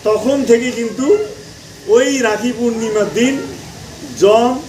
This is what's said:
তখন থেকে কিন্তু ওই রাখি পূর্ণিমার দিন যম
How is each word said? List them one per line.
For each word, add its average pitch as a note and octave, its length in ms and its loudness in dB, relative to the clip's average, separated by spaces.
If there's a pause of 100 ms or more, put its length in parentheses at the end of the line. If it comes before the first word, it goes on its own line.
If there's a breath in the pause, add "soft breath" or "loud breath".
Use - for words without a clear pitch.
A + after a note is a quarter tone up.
তখন A#3+ 420 0
থেকে A#3 260 2
কিন্তু A#3 460 0 (680)
ওই C4+ 300 4
রাখি A3+ 420 0
পূর্ণিমার A3+ 540 -2
দিন B3+ 240 2 (840)
যম A#3 500 4